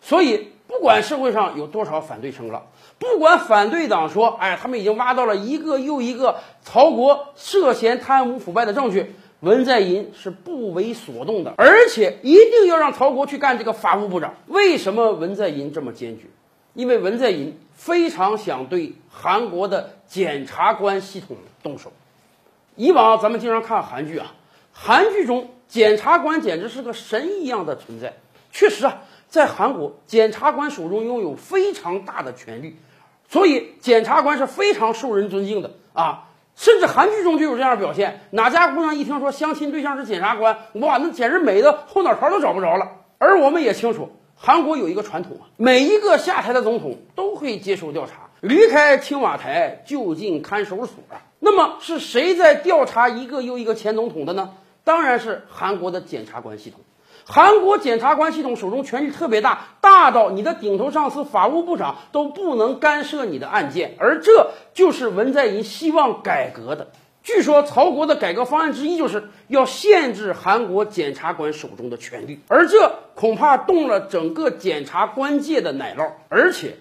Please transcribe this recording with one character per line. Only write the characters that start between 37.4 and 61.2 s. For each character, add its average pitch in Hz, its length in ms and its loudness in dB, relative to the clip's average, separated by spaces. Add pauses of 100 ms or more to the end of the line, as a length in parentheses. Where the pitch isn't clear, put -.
有 262 100 -2
这 247 60 -4
样 262 100 2
的 233 60 0
表 165 160 -4
现， 190 280 -4 (100)
哪 220 180 2
家 330 240 4
姑 330 80 -2
娘 311 140 -2
一 285 80 -6
听 277 160 -6
说 277 120 -4
相 302 220 -4
亲 294 180 -6
对 294 120 -6
象 277 140 -6
是 269 80 -10
检 190 160 -6
察 220 140 0
官， 220 220 0 (160)
哇， 262 240 0
那 302 140 0
简 240 180 -2
直 349 80 2
美 220 240 2
的 294 260 4
后 392 140 -2
脑 254 180 0
勺 294 120 2
都 403 80 0
找 196 140 0
不 190 80 -6
着 175 160 0
了。 190 160 -6 (260)
而 359 200 6
我 285 120 4
们 330 100 0
也 220 140 0
清 226 180 -2
楚， 151 160 -10 (260)
韩 311 280 2
国 311 120 -2
有 202 140 -4
一 180 60 -6
个 208 80 -6
传 151 180 -10
统 165 180 -14
啊， - 60 -20 (120)
每 254 260 4
一 415 160 4
个 392 180 4
下 359 240 -2
台 233 120 -4
的 247 100 0
总 220 160 -2
统 143 180 -10 (160)
都 392 220 -6
会 254 240 -8
接 190 160 -4
受 160 160 -10
调 143 160 -8
查， - 320 -20
离 320 280 6
开 294 300 6
青 277 240 -8
瓦 165 160 -2
台 151 480 -4
就 202 300 -6
进 175 260 -6
看 202 240 -6
守 185 120 -10
所 240 180 -10 (140)
啊。 - 120 -20 (180)
那 403 120 4
么 349 280 2
是 320 200 -8
谁 320 340 0
在 330 220 8
调 294 300 2
查 240 220 2
一 240 200 -8
个 262 160 -6
又 247 160 -8
一 233 40 -8
个 220 120 -2
前 220 200 -4
总 220 140 -2
统 151 160 -8
的 175 80 -4
呢？ 190 200 -6 (300)
当 330 200 2
然 247 160 2
是 220 300 -8
韩 190 280 -6
国 175 140 -8
的 180 100 -8
检 113 240 -12
察 113 160 -16
官 107 160 -16
系 104 140 -20
统。 - 80 -20 (500)
韩 392 300 6
国 392 180 2
检 233 220 -2
察 277 160 0
官 311 160 0
系 311 100 -6
统 247 140 -6
手 190 140 -8
中 262 160 -4
权 294 200 -6
力 254 60 -6
特 - 160 -6
别 214 140 0
大， 226 260 -2 (140)
大 370 300 8
到 214 200 4
你 196 120 -6
的 330 100 -2
顶 202 240 -4
头 254 140 -4
上 294 200 -2
司 - 140 -8